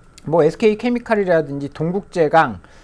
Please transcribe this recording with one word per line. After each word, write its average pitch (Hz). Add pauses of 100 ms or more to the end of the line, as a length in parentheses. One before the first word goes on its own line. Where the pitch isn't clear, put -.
(240)
뭐 156
에스케이 208
케미칼이라든지 180
동국제강, 160 (240)